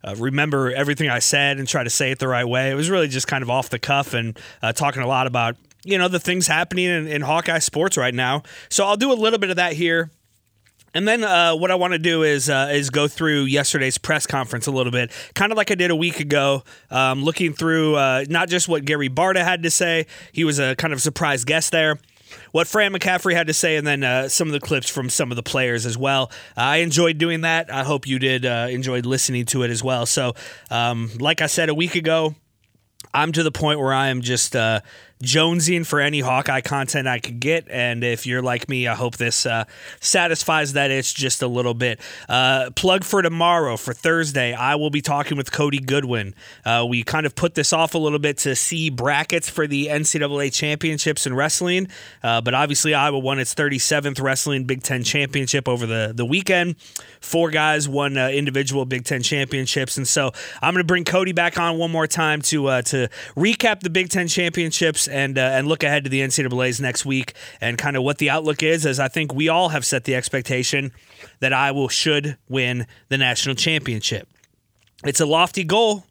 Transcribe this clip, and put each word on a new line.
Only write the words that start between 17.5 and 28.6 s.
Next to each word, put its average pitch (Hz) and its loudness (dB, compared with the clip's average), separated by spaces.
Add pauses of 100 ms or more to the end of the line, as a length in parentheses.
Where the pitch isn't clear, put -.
through, 160 2
uh, 135 2
not 165 0
just 175 0
what 160 0
Gary 147 0
Barta 175 2
had 175 0
to 165 0
say. 165 2 (260)
He 160 0
was 151 2
a 131 2
kind 160 -2
of 135 -4
surprise 143 0
guest 156 0
there. 156 2 (540)
What 165 2
Fran 208 2
McCaffrey 185 0
had 170 2
to 156 0
say, 160 2
and 147 -2
then, 139 0
uh, 131 2
some 165 0
of 151 -2
the 143 -2
clips 139 -2
from 127 -4
some 123 -2
of 120 -4
the 117 -6
players 120 0
as 117 -4
well. 135 0 (260)
Uh, 117 -2
I 139 2
enjoyed 165 2
doing 165 0
that. 165 0
I 135 -4
hope 139 -2
you 131 0
did, 131 0
uh, 120 -2